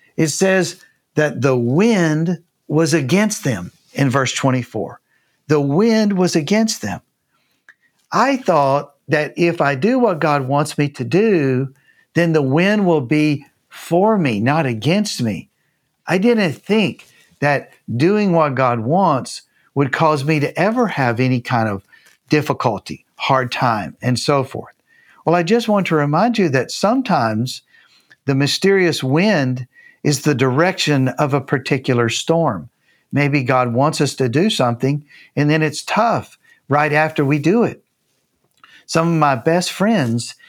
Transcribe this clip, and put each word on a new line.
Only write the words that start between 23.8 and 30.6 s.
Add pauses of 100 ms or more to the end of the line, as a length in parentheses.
and
so
forth. (500)
Well,
I
just
want
to
remind
you
that
sometimes (640)
the
mysterious
wind (360)
is
the
direction